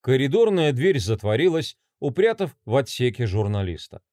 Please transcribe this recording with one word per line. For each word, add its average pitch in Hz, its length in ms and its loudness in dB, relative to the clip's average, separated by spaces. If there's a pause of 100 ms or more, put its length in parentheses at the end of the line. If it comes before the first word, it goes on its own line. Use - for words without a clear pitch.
Коридорная 151 720 2
дверь 147 260 2
затворилась, 113 800 -2 (220)
упрятав 190 640 0
в 110 100 -4
отсеке 120 520 0
журналиста. 101 760 -4 (100)